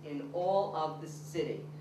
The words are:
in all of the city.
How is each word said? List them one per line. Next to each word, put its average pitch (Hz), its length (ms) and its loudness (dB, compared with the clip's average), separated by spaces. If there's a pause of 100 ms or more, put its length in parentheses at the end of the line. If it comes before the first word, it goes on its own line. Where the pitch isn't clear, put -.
in 139 280 -4
all 190 420 4
of 156 260 0
the 160 60 -6
city. - 560 -2 (180)